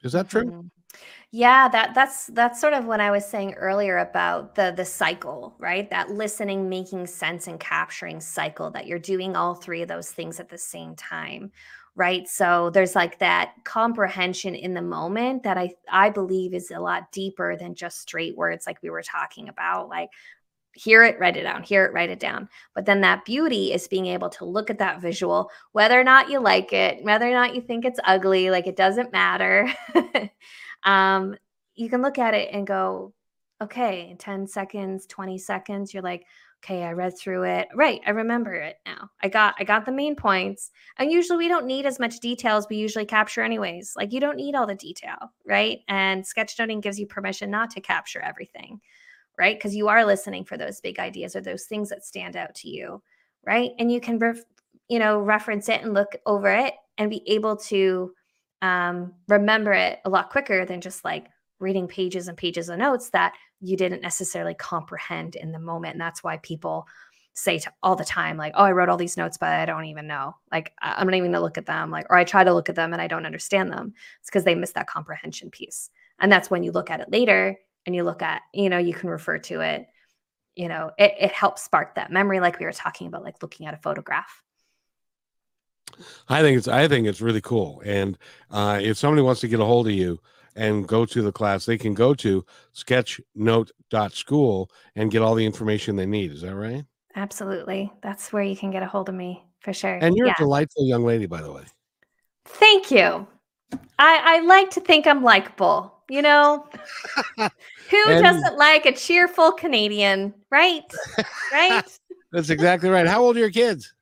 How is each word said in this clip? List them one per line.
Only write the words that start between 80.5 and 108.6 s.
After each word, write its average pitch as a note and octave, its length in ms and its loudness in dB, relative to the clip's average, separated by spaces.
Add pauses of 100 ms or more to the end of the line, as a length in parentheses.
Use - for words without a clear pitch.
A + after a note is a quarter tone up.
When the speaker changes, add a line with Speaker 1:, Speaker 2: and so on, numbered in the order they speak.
Speaker 2:
you F3 120 -8
know, D#3+ 320 -8
it, G3+ 200 6
it G3 120 2
helps - 320 -2
spark - 320 -2
that - 160 -8
memory, F#3+ 280 2
like F3 200 0
we E3+ 80 -8
were E3+ 60 -6
talking - 340 -10
about, E3 160 -12
like, - 180 -16
looking - 240 -18
at D3+ 80 -12
a D3+ 40 -16
photograph. D3+ 640 -8 (1900)
Speaker 1:
I C#3 120 4
think C#3 160 8
it's, A#2 100 0
I C3+ 200 4
think B2 200 2
it's G2+ 140 -4
really A2 200 0
cool. G#2+ 440 -4
And, G2 320 -2 (320)
uh, G#2 320 0
if A2 160 0
somebody D3 240 4
wants B2+ 200 4
to A#2+ 60 -4
get A2+ 120 2
a G#2+ 60 4
hold A#2+ 220 4
of G#2 60 2
you F2+ 260 0 (360)
and G#2 320 -2
go A2+ 180 2
to A#2 160 -2
the G#2 100 0
class, G2 340 -2
they A#2 120 0
can G#2+ 160 -4
go A#2+ 220 4
to F#2+ 300 0 (280)
sketchnote A2+ 1000 0 (180)
dot G#2+ 240 -2
school A#2 580 0 (240)
and G#2+ 160 0
get A2+ 100 4
all A2 140 4
the A2+ 100 2
information G#2+ 520 -2
they F#2+ 80 -2
need. G2 260 -2
Is D2 100 -16
that F#2 140 -10
right? A#2 300 -8 (300)
Speaker 2:
Absolutely. G3 760 -8 (100)
That's - 300 -12
where G3+ 120 -2
you G3 120 -4
can G3 160 -8
get F#3+ 120 -4
a F#3 40 -8
hold G3 220 -4
of F#3 60 -8
me, F3+ 280 -10 (160)
for G3 140 -8
sure. F#3+ 280 -4
Speaker 1:
And E3+ 140 4
you're B3 120 4
Speaker 2:
Yeah. F#3 60 4
Speaker 1:
a D#3+ 80 0
delightful C#3+ 460 2
young A#2+ 160 2
lady, A#2 220 2
by E2 160 -8
the D2 100 -12
way. C2+ 120 -16 (800)
Speaker 2:
Thank G4+ 460 6
you. G#3+ 360 4 (720)
I, D#4+ 380 8
I - 80 6
like F#4+ 260 8
to F#4 100 -4
think D4+ 240 6
I'm C#4+ 180 6
likable, G3 720 4 (160)
you C#4 120 -2
know? D4 500 6
Speaker 1:
<laughs> - 640 -10 (520)
Speaker 2:
Who G#4 200 6
Speaker 1:
And - 140 8
Speaker 2:
doesn't F4 340 6
like D4+ 280 8